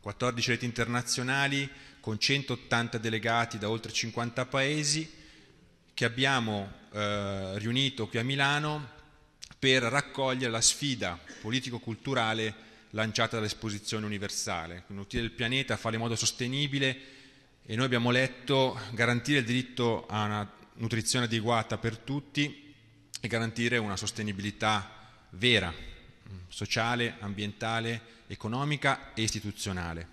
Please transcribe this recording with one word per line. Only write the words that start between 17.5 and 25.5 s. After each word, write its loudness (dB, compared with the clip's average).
e -4
noi 2
abbiamo 4
letto 4
garantire 4
il 0
diritto 2
a 0
una -2
nutrizione 0
adeguata 2
per -2
tutti -4
e -4
garantire 0
una 0
sostenibilità -2
vera, 4